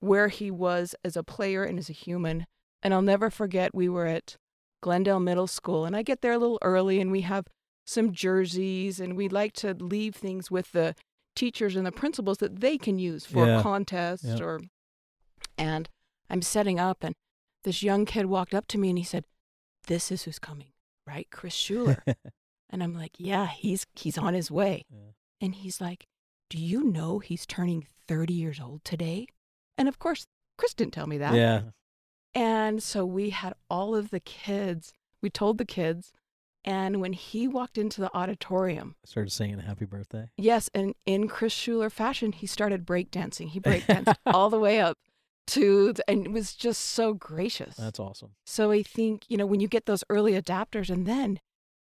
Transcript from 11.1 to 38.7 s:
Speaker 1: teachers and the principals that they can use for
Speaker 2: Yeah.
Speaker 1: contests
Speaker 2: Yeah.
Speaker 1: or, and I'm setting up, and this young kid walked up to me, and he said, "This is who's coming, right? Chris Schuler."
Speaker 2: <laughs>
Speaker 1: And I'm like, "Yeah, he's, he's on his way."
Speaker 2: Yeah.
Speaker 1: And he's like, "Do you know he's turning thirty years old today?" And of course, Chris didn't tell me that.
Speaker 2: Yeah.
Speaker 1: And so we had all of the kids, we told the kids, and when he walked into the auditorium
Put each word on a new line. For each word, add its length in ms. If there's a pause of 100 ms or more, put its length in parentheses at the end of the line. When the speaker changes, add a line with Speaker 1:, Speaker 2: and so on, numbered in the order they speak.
Speaker 1:
teachers 420
and 80
the 80
principals 460
that 200
they 180
can 220
use 260
for 200
Speaker 2:
Yeah. 160
Speaker 1:
contests 640
Speaker 2:
Yeah. 180
Speaker 1:
or, 160 (1000)
and 300 (420)
I'm 120
setting 400
up, 200
and 140 (480)
this 180
young 240
kid 200
walked 280
up 140
to 100
me, 120
and 80
he 80
said, 180 (640)
"This 240
is 120
who's 160
coming, 340 (340)
right? 240
Chris 220
Schuler." 520
Speaker 2:
<laughs> 280 (360)
Speaker 1:
And 140
I'm 100
like, 240
"Yeah, 300
he's, 380 (100)
he's 220
on 160
his 180
way." 380
Speaker 2:
Yeah. 220 (280)
Speaker 1:
And 160
he's 240
like, 280 (420)
"Do 80
you 260
know 360
he's 260
turning 420 (200)
thirty 260
years 260
old 240
today?" 440 (500)
And 100
of 120
course, 280 (300)
Chris 160
didn't 200
tell 140
me 120
that. 160
Speaker 2:
Yeah. 360 (640)
Speaker 1:
And 460
so 240
we 240
had 240 (160)
all 260
of 140
the 100
kids, 760 (280)
we 80
told 280
the 80
kids, 460 (540)
and 360
when 120
he 340
walked 300
into 240
the 140
auditorium 880